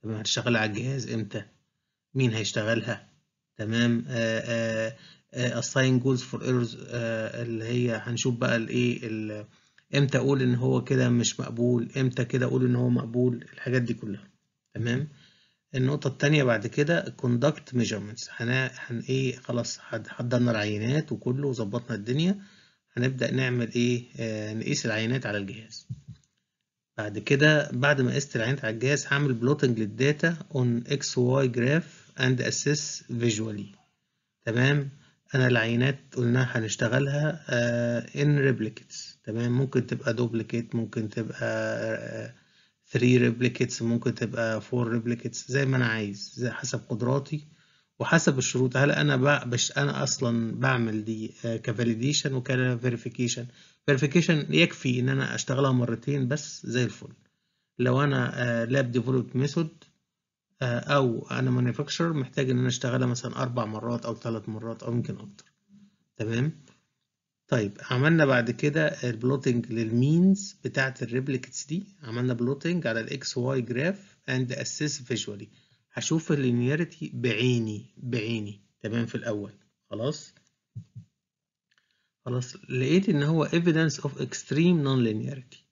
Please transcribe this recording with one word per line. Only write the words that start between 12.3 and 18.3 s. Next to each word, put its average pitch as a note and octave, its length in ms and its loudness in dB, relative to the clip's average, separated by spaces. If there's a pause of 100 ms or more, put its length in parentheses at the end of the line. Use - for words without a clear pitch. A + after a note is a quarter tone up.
أقول B2+ 180 2
إن B2 120 4
هو B2 120 2
مقبول، A#2+ 640 2
الحاجات B2 300 0
دي A#2 120 -2
كلها. - 340 -10 (460)
تمام؟ A#2+ 340 -2 (680)
النقطة C3+ 340 0
التانية D3 360 4
بعد A2+ 220 2
كده D3 380 0 (180)
conduct B2+ 540 0
measurements. G#2+ 540 -4